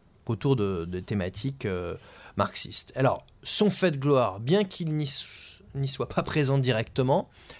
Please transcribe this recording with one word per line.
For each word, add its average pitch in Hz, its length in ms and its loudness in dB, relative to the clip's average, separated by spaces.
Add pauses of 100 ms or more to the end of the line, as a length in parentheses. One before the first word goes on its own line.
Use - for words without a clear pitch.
(240)
autour 135 300 2
de, 98 300 0
de 90 160 -6
thématiques, 107 640 -4
euh, 87 300 -4 (400)
marxistes. - 580 -4
Alors, 123 320 2 (160)
son - 280 4
fait 190 200 2
de 147 60 0
gloire, 131 420 2
bien 147 240 4
qu'il 180 320 -4
n'y 151 80 0
s-, - 240 -6 (480)
n'y 139 140 -2
soit 127 200 -4
pas - 140 -2
présent 139 360 2
directement, 127 720 2 (320)